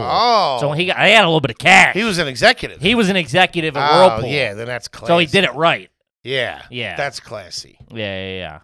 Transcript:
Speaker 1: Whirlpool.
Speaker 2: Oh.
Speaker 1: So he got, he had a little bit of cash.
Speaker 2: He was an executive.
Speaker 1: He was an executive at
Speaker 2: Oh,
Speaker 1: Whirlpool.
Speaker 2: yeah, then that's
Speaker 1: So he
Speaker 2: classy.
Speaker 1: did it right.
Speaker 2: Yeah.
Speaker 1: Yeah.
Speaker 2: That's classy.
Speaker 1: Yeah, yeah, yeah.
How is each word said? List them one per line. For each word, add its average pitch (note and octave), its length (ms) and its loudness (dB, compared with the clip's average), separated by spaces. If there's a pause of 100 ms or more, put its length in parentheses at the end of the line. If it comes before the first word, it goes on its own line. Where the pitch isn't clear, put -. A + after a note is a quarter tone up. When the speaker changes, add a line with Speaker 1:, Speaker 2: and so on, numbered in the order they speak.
Speaker 1:
Whirlpool. A#2+ 100 -4
Speaker 2:
Oh. F#3 500 0
Speaker 1:
So C#3+ 120 -2
he E3+ 140 -2
got, F3+ 120 -2
he F3 140 4
had A3 120 6
a E3 40 2
little D#3+ 120 2
bit A#2 120 -4
of - 60 -16
cash. F3 360 4
Speaker 2:
He G3 80 -2
was G#3 160 -2
an E3 80 -2
executive. C3+ 540 -2
Speaker 1:
He G3+ 160 2
was G#3+ 120 2
an G3 60 0
executive D#3+ 600 -2
at C#3 120 0
Speaker 2:
Oh, D3+ 200 6
Speaker 1:
Whirlpool. - 220 -2
Speaker 2:
yeah, B2+ 240 -2
then A2+ 120 -10
that's B2 260 -10
Speaker 1:
So E3 260 -2
he E3+ 80 0
Speaker 2:
classy. B2+ 60 -10
Speaker 1:
did F#3+ 120 2
it B2 100 -2
right. C3+ 360 0 (340)
Speaker 2:
Yeah. A2+ 380 -6 (100)
Speaker 1:
Yeah. A2 240 -8
Speaker 2:
That's C#3+ 240 -8
classy. - 580 -16 (140)
Speaker 1:
Yeah, A2+ 60 -14
yeah, F#2+ 380 -8
yeah. D#2 280 -12